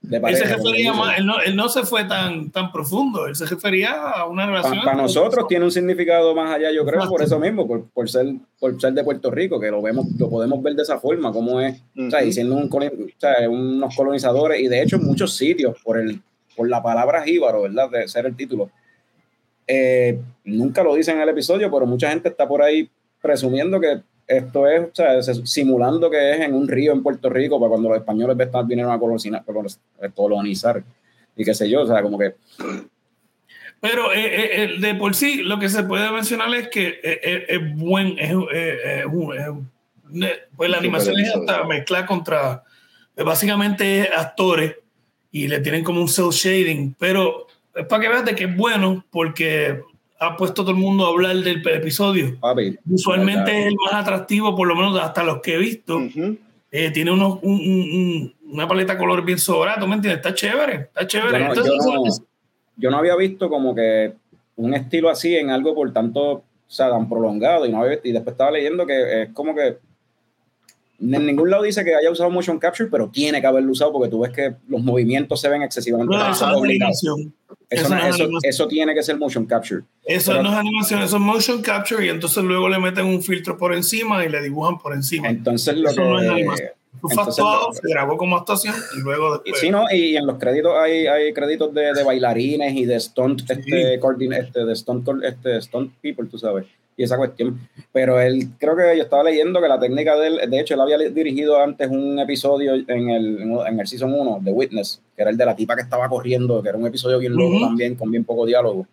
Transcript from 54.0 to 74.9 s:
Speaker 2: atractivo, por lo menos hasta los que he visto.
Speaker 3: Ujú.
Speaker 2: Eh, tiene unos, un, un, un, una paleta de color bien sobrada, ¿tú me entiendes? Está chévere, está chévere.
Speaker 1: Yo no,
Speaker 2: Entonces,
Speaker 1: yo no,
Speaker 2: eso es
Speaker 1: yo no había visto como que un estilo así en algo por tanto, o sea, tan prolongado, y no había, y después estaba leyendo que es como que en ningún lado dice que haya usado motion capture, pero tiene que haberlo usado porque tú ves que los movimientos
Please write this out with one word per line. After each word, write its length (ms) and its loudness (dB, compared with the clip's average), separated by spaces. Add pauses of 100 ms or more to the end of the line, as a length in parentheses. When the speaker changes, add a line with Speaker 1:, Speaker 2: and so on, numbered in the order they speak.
Speaker 2:
atractivo, 540 0
por 100 2
lo 80 2
menos 260 2
hasta 220 -2
los 180 -2
que 140 -4
he 40 0
visto. 400 -2
Speaker 3:
Ujú. 380 -4 (360)
Speaker 2:
Eh, 180 -2
tiene 220 0
unos, 300 2
un, 120 0
un, 260 2 (120)
un, 420 -2 (180)
una 140 -4
paleta 280 0
de 40 -6
color 260 0
bien 140 -2
sobrada, 400 0
¿tú 80 -4
me 80 0
entiendes? 240 0
Está 160 -4
chévere, 400 0
está 320 -6
chévere. 320 0
Speaker 1:
Yo 0 -
no, 120 0
Speaker 2:
Entonces, 220 2
Speaker 1:
yo 200 2
no, 140 0
Speaker 2:
eso 20 -
es 140 -4 (580)
Speaker 1:
yo 100 2
no 80 2
había 180 4
visto 320 0
como 280 0
que 380 2 (420)
un 180 -2
estilo 360 0
así 260 0
en 140 0
algo 240 0
por 180 -2
tanto, 380 0
o 120 -6 (240)
sea, 240 0
tan 180 0
prolongado, 580 2
y 60 0
no 100 0
había, 200 0
y 100 -4
después 220 -4
estaba 180 2
leyendo 340 -2
que 360 0
es 100 -6
como 220 -6
que 220 0 (1200)
en 260 0
ningún 220 2
lado 140 4
dice 220 0
que 100 2
haya 160 4
usado 180 0
motion 300 -2
capture, 320 -2
pero 180 0
tiene 320 0
que 60 2
haberlo 240 4
usado 220 2
porque 180 0
tú 100 -2
ves 120 -2
que 220 -2 (140)
los 140 -2
movimientos 580 0